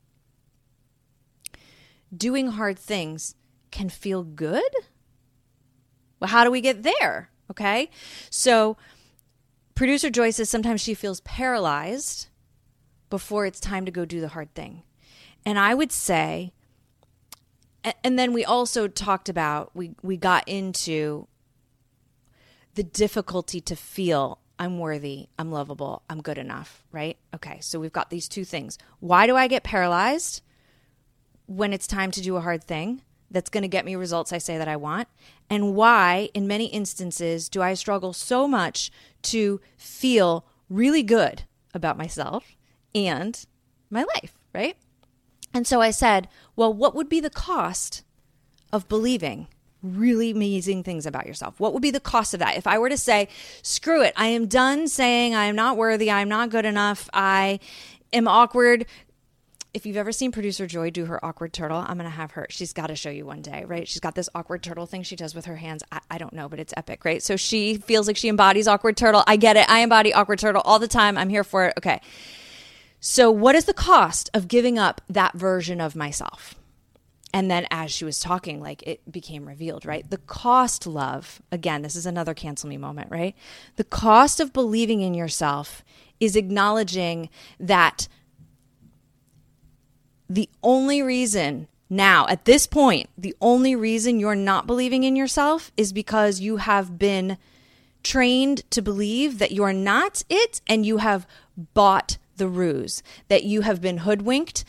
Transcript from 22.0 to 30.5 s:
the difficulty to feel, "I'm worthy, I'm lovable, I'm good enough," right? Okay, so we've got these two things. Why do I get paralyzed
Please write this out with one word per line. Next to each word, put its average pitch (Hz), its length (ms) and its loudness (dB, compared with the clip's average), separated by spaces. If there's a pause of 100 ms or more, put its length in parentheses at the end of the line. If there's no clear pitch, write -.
the 202 100 -4
difficulty 185 760 -4
to 165 160 -10
feel, 156 640 -4 (180)
"I'm 180 220 -6
worthy, 147 480 -10 (100)
I'm 160 140 -8
lovable, 143 580 -10
I'm 156 120 -12
good 147 160 -8
enough," 131 540 -16
right? 156 260 -10 (180)
Okay, 151 240 -16
so 160 220 -10
we've 160 100 -10
got - 180 -6
these 170 200 -10
two 190 160 -10
things. 147 320 -12 (240)
Why 180 260 4
do 247 80 4
I 262 120 4
get 247 160 0
paralyzed 196 800 -2 (1080)